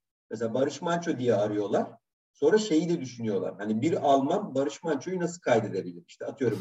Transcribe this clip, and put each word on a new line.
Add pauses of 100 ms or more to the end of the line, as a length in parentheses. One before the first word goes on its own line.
(300)
Mesela
Barış
Manço
diye
arıyorlar. (420)
Sonra
şeyi
de
düşünüyorlar.
Hani
bir (180)
Alman
Barış
Manço'yu
nasıl
kaydedebilir?
İşte
atıyorum